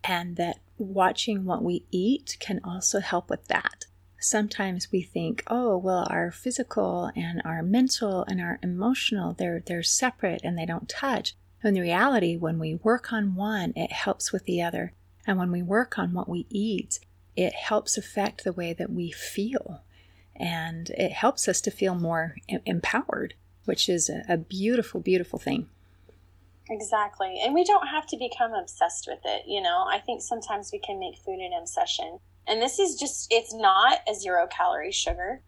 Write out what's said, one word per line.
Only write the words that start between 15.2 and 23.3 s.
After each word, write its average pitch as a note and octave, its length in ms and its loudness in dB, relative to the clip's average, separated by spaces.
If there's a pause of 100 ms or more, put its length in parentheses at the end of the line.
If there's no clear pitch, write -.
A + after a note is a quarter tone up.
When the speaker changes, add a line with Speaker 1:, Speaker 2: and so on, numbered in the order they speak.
Speaker 1:
And F#3+ 120 2
when F3+ 160 2
we F3+ 80 0
work G3+ 360 2
on F3+ 160 0
what F3+ 140 -2
we F3 220 -4
eat, G#3 500 -2 (380)
it F#3 160 2
helps - 440 -2
affect - 460 -4
the F#3+ 80 0
way E3+ 220 -4
that - 180 -4
we F3 200 -2
feel. - 720 -4 (520)
And E3 540 -6
it - 240 0
helps - 340 2
us F#3 140 2
to G3 100 -2
feel F#3 240 0
more E3 400 0 (140)
em-, - 160 -2
empowered, - 680 -2 (280)